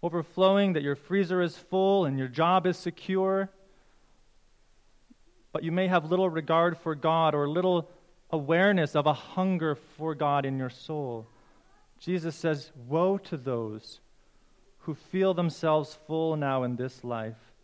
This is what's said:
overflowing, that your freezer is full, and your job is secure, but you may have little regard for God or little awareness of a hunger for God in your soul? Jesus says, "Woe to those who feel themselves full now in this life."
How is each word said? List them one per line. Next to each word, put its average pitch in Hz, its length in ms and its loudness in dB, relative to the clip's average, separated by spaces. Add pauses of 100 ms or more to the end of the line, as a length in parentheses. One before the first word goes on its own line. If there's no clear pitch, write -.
overflowing, 185 720 2
that 151 100 -2
your 143 120 -2
freezer 185 460 0
is 170 160 -2
full, 190 480 2
and 135 120 -2
your 131 100 -2
job 165 380 2
is 180 120 0
secure, 190 720 -2 (2000)
but - 120 -6
you 160 80 -4
may 185 160 2
have 170 240 2
little 185 180 4
regard 165 480 2
for 160 180 -4
God 160 380 2
or 147 140 0
little 175 420 0 (420)
awareness 165 640 2
of 147 120 2
a 151 60 2
hunger 170 640 -2 (220)
for 156 180 -6
God 143 300 0
in 135 120 -2
your 131 120 -4
soul? 123 580 -8 (720)
Jesus 170 360 -4
says, 156 360 -4 (160)
"Woe 180 320 0
to 175 180 -10
those 117 640 -6 (760)
who 156 160 -8
feel 190 380 0
themselves 160 640 0 (100)
full 160 280 -2
now 135 280 0
in 123 120 -4
this 127 280 -10
life." 113 500 -8 (100)